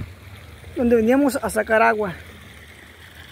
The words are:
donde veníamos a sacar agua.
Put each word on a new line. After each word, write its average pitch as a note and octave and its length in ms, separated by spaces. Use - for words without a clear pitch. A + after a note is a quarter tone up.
donde A#3+ 200
veníamos C4 400
a A3 140
sacar A3 320
agua. G#3+ 320